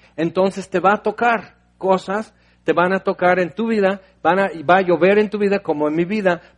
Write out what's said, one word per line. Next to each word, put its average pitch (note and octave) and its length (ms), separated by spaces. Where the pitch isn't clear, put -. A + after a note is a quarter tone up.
Entonces F#3 520
te F#3 120
va F#3+ 140
a G#3+ 80
tocar A3 520
cosas, F#3+ 560
te D#3+ 80
van F3 200
a F#3+ 60
tocar F#3 400
en F3 160
tu A3+ 140
vida, G3+ 320
van F3 200
a, G3 100
va F3+ 100
a G3 40
llover F3+ 380
en G#3 100
tu G#3+ 80
vida G3+ 220
como D3+ 260
en D3+ 80
mi E3+ 100
vida, F#3 380